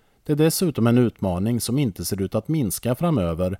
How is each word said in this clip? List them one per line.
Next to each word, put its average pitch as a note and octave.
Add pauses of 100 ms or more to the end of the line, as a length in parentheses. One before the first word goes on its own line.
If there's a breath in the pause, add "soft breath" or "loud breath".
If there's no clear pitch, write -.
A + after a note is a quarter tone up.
(240)
Det D#3
är C#3+
dessutom D#3
en A#2+
utmaning G#2+
som B2
inte G2+
ser G2
ut F#2+
att G#2+
minska B2+
framöver, F#2